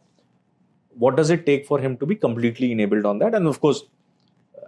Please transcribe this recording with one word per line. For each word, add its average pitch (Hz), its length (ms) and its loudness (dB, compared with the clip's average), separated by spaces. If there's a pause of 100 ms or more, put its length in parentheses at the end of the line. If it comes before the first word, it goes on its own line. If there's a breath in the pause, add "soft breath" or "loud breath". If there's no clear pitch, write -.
(960)
what 127 200 2
does 156 120 2
it 165 160 0
take 139 220 0
for 147 120 0
him 131 200 -4
to 143 80 -4
be 175 100 -2
completely 120 560 -2
enabled 107 320 0
on 104 140 0
that? 226 160 0
And 185 120 2
of 139 140 -2
course, 143 240 2 (840)